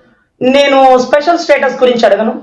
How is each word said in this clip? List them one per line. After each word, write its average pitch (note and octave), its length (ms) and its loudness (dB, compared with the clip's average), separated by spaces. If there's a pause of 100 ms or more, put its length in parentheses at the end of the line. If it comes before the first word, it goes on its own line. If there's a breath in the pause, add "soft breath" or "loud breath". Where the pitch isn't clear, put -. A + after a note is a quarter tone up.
(560 soft breath)
నేను C#4 240 2 (280)
స్పెషల్ E4 360 0
స్టేటస్ C4+ 380 -2
గురించి A#3 280 0
అడగను A3 320 -2